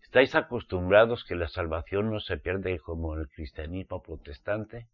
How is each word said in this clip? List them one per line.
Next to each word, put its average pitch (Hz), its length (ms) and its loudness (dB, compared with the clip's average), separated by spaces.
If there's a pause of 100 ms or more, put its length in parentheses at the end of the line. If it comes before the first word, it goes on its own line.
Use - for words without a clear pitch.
¿Estáis 135 320 4
acostumbrados 113 880 4
que 90 120 -6
la 85 100 -2
salvación 90 640 -4
no 107 80 -4
se 92 200 -6
pierde 92 420 -4
como 82 340 -6
en 78 60 -6
el 73 80 -6
cristianismo 87 760 -10
protestante? 101 920 -8